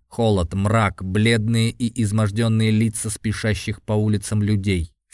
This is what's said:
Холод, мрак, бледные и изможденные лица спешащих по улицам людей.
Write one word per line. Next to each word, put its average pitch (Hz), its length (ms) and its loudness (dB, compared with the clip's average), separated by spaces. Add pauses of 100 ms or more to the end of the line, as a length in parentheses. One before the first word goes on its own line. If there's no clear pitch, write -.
Холод, 104 480 0
мрак, 101 500 0
бледные 113 680 2
и 120 300 -4
изможденные 110 720 0
лица 110 400 0
спешащих 107 720 -4
по 107 120 -4
улицам 107 460 0
людей. 101 540 0 (200)